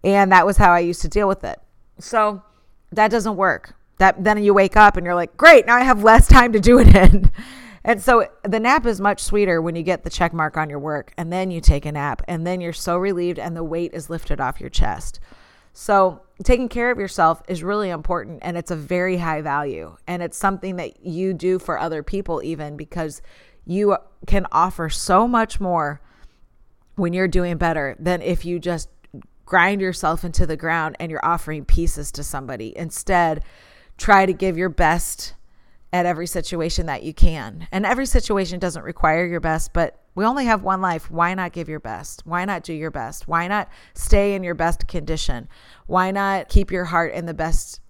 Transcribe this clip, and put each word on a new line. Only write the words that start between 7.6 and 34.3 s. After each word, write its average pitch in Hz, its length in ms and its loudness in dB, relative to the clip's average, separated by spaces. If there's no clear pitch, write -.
And 220 160 0
so 240 280 4
the 214 160 -2
nap 240 260 0
is 202 140 -2
much 202 200 -2
sweeter 190 400 0
when 165 140 -6
you 165 80 -6
get 170 220 -4
the 165 60 -10
check 170 220 -2
mark 160 240 -4
on 156 140 -4
your 143 80 -10
work, 147 400 -8
and 165 140 -8
then 185 180 -4
you 165 100 -8
take 143 240 2
a 151 60 -8
nap, 143 380 -8
and 165 180 -8
then 180 140 -6
you're 170 120 -10
so 175 240 -6
relieved 180 440 -4
and 165 160 -10
the 165 80 -10
weight 165 280 -8
is 165 160 -14
lifted 165 320 -6
off 131 200 -6
your - 100 -14
chest. - 480 0
So 190 500 0
taking 247 240 2
care 240 240 -4
of 233 60 -6
yourself 170 500 -2
is 165 160 -10
really 202 260 -6
important, 156 520 -8
and 170 140 -8
it's 175 140 -12
a 170 60 -6
very 180 400 -4
high 160 240 -6
value, 139 560 -8
and 175 160 -8
it's 170 140 -10
something 190 400 -6
that - 280 -12
you 180 300 -6
do 180 240 -2
for 175 180 -8
other 156 280 -8
people 190 400 -6
even, 147 320 -10
because 156 440 -12
you 196 300 0
can 196 240 2
offer 165 360 -2
so 196 380 2
much 226 340 -2
more 160 400 -4
when 175 180 -2
you're 185 140 -2
doing 175 300 0
better 156 420 -4
than 175 240 -4
if 175 220 -4
you 175 160 -8
just 170 300 -8
grind 190 360 2
yourself 170 440 -4
into - 220 2
the 160 100 -4
ground 165 440 -6
and 165 100 -10
you're 156 140 -8
offering 156 400 -4
pieces 165 480 0
to 147 100 -12
somebody. 131 540 -12
Instead, 170 640 -2
try 196 260 4
to 185 80 -2